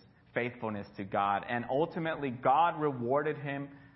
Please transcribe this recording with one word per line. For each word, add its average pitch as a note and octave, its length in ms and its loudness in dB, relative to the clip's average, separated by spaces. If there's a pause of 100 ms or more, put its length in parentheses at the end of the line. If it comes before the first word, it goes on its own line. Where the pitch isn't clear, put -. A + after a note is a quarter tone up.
(340)
faithfulness A2 520 -2 (100)
to G#2 80 -6
God. G2+ 440 2
And A#2+ 220 -2
ultimately, D#3 600 0
God D3 500 4
rewarded C#3+ 580 0
him C#3 300 -6 (280)